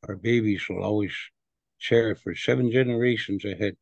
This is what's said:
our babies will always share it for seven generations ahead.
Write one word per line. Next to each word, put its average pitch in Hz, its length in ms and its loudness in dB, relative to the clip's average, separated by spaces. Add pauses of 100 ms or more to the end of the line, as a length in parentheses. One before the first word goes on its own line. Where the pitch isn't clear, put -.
our 101 80 -6
babies 107 540 0
will 92 140 -4
always 104 300 0 (640)
share 113 340 2
it - 80 -6
for 87 160 -8
seven 123 360 0
generations 120 760 0
ahead. 98 360 -4